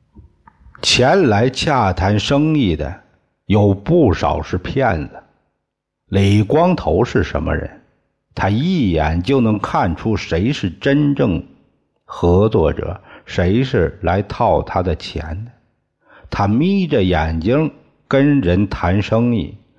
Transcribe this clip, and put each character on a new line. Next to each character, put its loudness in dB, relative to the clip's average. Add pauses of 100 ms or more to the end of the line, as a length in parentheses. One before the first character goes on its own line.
(840)
前 4
来 4
洽 0
谈 0
生 0
意 2
的 -8 (460)
有 4
不 2
少 -2
是 -6
骗 -2
子。 -20 (880)
李 2
光 2
头 0
是 0
什 -4
么 -2
人？ -6 (600)
他 -2
一 0
眼 0
就 0
能 0
看 -2
出 -2
谁 -2
是 -6
真 0
正 0 (600)
合 2
作 2
者， -8 (280)
谁 0
是 -2
来 0
套 0
他 -4
的 -2
钱 -10 (220)
的。 -18 (800)
他 -2
眯 0
着 0
眼 0
睛 0 (360)
跟 2
人 2
谈 -2
生 0
意， -6 (200)